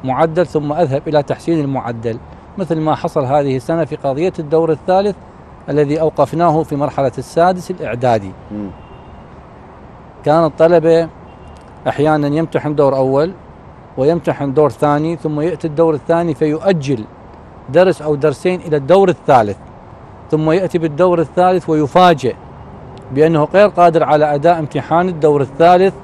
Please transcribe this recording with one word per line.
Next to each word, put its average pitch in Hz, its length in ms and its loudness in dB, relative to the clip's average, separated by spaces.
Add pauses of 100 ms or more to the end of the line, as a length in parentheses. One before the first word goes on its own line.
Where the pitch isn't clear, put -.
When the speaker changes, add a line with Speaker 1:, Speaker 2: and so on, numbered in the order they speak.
Speaker 1:
معدل 156 440 0
ثم 147 260 -4
أذهب 147 340 -2
إلى 147 160 0
تحسين 160 360 -4
المعدل، 117 580 -6 (400)
مثل 170 180 -4
ما 156 200 -2
حصل 160 300 -4
هذه 139 300 0
السنة 165 300 -4
في 151 100 -10
قضية 147 440 -4
الدور 160 320 0
الثالث 185 440 -2 (540)
الذي 147 320 0
أوقفناه 160 640 0
في 147 120 -8
مرحلة 139 420 -2
السادس 175 540 -2
الإعدادي. 120 600 -2 (200)
Speaker 2:
مم. 104 160 -10 (1600)
Speaker 1:
كان 160 200 2
الطلبة 165 600 2 (800)
أحيانا 147 400 0
يمتحن 147 480 -4
دور 139 200 2
أول 135 360 0 (680)
ويمتحن 143 560 -2
دور 147 160 4
ثاني، 151 460 -2
ثم 151 260 -6
يأتي 165 260 -4
الدور 160 260 0
الثاني 165 400 -2
فيؤجل 151 680 -2 (680)
درس 170 320 2
أو 151 140 -2
درسين 156 460 -2
إلى 151 160 -2
الدور 180 320 4
الثالث، 120 480 2 (760)
ثم 156 200 0
يأتي 175 260 -2
بالدور 165 420 0
الثالث 180 500 0
ويفاجئ 156 680 2 (760)
بأنه 151 420 2
غير 202 140 6
قادر 170 360 4
على 151 320 2
أداء 165 240 2
امتحان 160 500 -2
الدور 151 320 0
الثالث 180 520 4 (100)